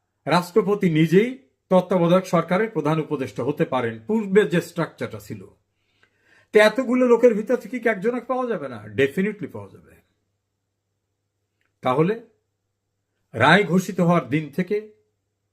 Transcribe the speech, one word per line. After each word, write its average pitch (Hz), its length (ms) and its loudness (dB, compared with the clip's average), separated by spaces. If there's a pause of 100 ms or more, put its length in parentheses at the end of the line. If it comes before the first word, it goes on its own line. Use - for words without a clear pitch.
(260)
রাষ্ট্রপতি 180 640 0
নিজেই 170 480 2 (320)
তত্ত্বাবধায়ক 180 560 2
সরকারের 180 440 0
প্রধান 156 300 -2
উপদেষ্টা 131 440 -6
হতে 151 200 -2
পারেন, 117 420 -4
পূর্বে 208 400 2
যে 170 140 -2
স্ট্রাকচারটা 113 600 -8
ছিল। 101 260 -16 (1040)
তো 208 80 6
এতগুলো 247 460 2
লোকের 240 280 6
ভিতর 214 220 -2
থেকে 240 220 -12
কি 233 100 -2
একজনকে 226 380 -4
পাওয়া 254 200 -4
যাবে 170 220 -8
না? 110 160 -14 (120)
Definitely 190 560 -2
পাওয়া 101 160 -16
যাবে। - 280 -20 (1800)
তাহলে 165 460 -2 (1080)
রায় 160 320 4
ঘোষিত 185 360 -2
হওয়ার 170 280 2
দিন 147 220 -4
থেকে 208 380 -6 (640)